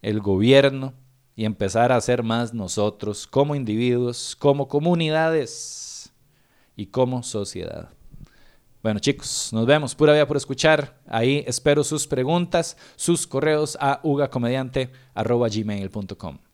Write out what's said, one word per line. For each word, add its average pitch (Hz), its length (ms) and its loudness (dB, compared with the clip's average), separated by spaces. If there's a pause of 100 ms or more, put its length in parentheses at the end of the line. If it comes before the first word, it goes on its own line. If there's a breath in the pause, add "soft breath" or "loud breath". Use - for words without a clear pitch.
el 107 180 -2
gobierno 131 720 4 (420)
y 110 80 -4
empezar 110 460 2
a 127 60 4
hacer 123 260 0
más 113 320 -2
nosotros 104 720 -4
como 143 280 0
individuos, 120 840 -2
como 139 320 2
comunidades 160 1400 -2 (640)
y 104 100 -8
como 127 360 -2
sociedad. - 680 -8 (920 soft breath)
Bueno, 107 180 -2
chicos, - 520 -4
nos 113 140 0
vemos. 143 280 2
Pura 151 180 6
vida 147 160 4
por 147 80 -2
escuchar. 143 680 0
Ahí 131 400 0
espero 143 360 2
sus 151 240 -4
preguntas, 165 720 0 (200 loud breath)
sus 170 300 0
correos 151 540 0
a 139 220 0
ugacomediante 131 920 0 (220 soft breath)
arroba 117 340 2
gmail 104 420 -4
punto 98 280 -10
com. 76 200 -12 (160)